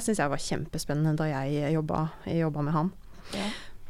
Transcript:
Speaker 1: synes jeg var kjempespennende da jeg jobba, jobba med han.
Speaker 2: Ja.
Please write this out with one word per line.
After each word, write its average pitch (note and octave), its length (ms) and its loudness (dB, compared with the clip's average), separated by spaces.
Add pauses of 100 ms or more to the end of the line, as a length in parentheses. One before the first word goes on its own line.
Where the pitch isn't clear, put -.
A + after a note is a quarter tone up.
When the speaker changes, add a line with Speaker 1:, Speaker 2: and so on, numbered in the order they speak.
Speaker 1:
synes G#3+ 180 2
jeg C#3+ 140 2
var - 100 -2
kjempespennende D3+ 720 0
da D#3 140 2
jeg C#3+ 480 0
jobba, D#3 320 2 (160)
jobba D3+ 420 2
med D#3+ 80 2
han. E3 160 4 (420)
Speaker 2:
Ja. G3+ 160 -2 (400)